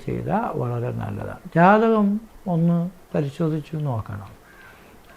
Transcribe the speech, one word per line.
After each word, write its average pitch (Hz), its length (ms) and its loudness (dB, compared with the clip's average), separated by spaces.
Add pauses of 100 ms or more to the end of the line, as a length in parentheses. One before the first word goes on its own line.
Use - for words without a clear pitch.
ചെയ്താൽ 131 520 -4
വളരെ 120 340 -4
നല്ലതാണ്. 104 520 -8 (120)
ജാതകം 208 640 6 (280)
ഒന്ന് 170 420 2 (260)
പരിശോധിച്ച് 156 600 -2
നോക്കണം. 107 560 -6 (840)